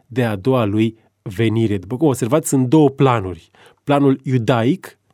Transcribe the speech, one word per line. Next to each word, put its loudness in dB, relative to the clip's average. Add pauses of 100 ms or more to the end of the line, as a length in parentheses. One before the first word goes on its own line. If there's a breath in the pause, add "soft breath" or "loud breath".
de -4
a -2
doua 0
lui -2 (240 soft breath)
venire. -2
După -10
cum 0
observați, -2
sunt 0
două 4
planuri. -2 (340 soft breath)
Planul 2
iudaic, -2 (160)